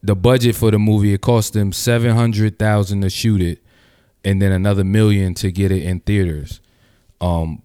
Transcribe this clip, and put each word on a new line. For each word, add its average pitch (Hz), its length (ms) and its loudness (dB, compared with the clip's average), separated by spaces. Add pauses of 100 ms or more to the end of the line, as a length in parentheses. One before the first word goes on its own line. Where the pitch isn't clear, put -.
the 101 120 0
budget 117 400 2
for 110 160 0
the 104 80 2
movie, 104 340 2
it 95 80 -2
cost 117 320 0
them 98 200 -2
seven 117 420 0
hundred 110 440 0
thousand 101 420 0
to 95 80 0
shoot 104 320 0
it, 87 200 -4 (640)
and 98 180 0
then 98 120 2
another 98 320 0
million 101 500 2
to 95 160 -4
get 95 220 0
it 92 100 -2
in 90 180 -4
theaters. 87 600 -4 (580)
Um, 82 460 -4